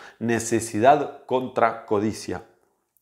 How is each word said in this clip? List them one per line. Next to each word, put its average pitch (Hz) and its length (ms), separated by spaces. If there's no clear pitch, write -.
necesidad 117 1040
contra 117 640
codicia". 101 560